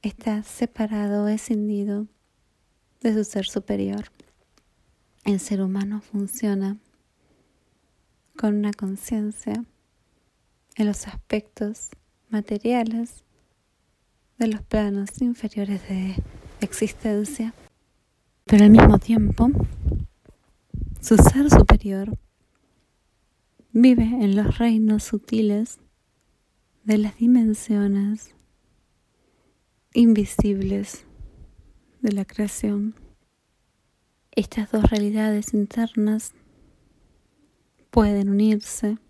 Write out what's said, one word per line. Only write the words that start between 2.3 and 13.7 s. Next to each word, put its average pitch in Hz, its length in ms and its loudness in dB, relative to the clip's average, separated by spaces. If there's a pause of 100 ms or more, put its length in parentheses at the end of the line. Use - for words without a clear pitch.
de 226 100 0
su 214 120 -2
ser 196 220 -6
superior. 202 600 -6 (1160)
El 196 160 0
ser 196 200 -6
humano 196 400 -4
funciona 202 760 -6 (1600)
con 208 200 -2
una 208 160 -2
conciencia 214 920 -8 (1120)
en 214 100 -2
los 208 200 -6
aspectos - 840 -10 (400)
materiales 226 920 -4 (1120)